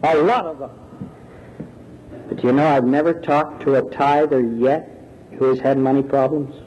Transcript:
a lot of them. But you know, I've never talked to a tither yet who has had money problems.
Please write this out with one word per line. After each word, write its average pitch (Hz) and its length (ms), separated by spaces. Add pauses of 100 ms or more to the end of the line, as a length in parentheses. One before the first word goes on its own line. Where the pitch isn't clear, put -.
a 160 140
lot 196 280
of 156 140
them. 131 120 (1600)
But - 160
you 123 80
know, 143 160
I've 135 180
never 151 280
talked 147 500
to 139 120
a 123 140
tither 143 520
yet 123 680 (280)
who 135 80
has 131 140
had 135 200
money 135 240
problems. 139 500 (140)